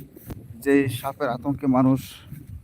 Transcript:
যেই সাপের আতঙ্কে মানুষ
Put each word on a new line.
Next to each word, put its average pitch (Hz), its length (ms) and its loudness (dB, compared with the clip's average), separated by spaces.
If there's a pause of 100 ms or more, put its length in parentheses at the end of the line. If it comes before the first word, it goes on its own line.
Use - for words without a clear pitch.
(640)
যেই 139 180 6 (180)
সাপের 135 360 -4
আতঙ্কে 139 320 -4 (100)
মানুষ 131 220 4 (640)